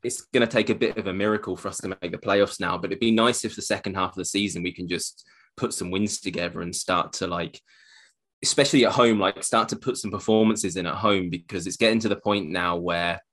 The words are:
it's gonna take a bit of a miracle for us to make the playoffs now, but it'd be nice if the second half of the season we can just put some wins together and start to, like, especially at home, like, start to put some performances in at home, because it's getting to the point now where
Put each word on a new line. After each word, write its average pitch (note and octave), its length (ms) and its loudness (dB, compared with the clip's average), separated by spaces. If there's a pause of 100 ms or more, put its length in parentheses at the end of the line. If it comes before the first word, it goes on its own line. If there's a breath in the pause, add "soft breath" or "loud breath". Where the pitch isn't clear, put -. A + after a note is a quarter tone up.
it's - 200 -6
gonna A#2 260 2
take A2+ 200 2
a A2 60 4
bit A2 240 0
of F#2+ 80 -6
a F#2 80 -4
miracle G#2 420 -2
for - 120 -8
us F#2 100 -8
to F#2 240 -6
make F2 80 -6
the F2+ 80 -8
playoffs G2+ 400 2
now, F2+ 180 -2
but F#2 140 -6
it'd G2 80 -6
be A2+ 140 2
nice A2+ 320 4
if A2 100 -4
the G#2 80 -10
second G2 320 -4
half F#2 160 0
of - 60 -14
the F#2 80 -6
season F#2+ 400 -2
we F2+ 100 -4
can F2+ 140 -10
just - 360 -6 (320 soft breath)
put - 160 -4
some F2+ 200 -6
wins G2 280 -2
together F2 400 -6
and F2 140 -8
start - 400 0
to, F#2 140 -4
like, E2+ 340 -6 (800 soft breath)
especially C#3 420 4
at G2 80 4
home, A#2 280 6
like, F#2+ 240 0
start A#2 240 2
to B2 80 -4
put B2 200 -6
some G#2 140 -8
performances G#2+ 680 2
in F2 100 -4
at C#2+ 100 -4
home, G2 340 2
because E2+ 360 -6
it's F2+ 100 -6
getting A2+ 240 4
to A2 80 0
the G2 80 2
point G2+ 340 0
now F2 260 0
where F2 440 -2 (120)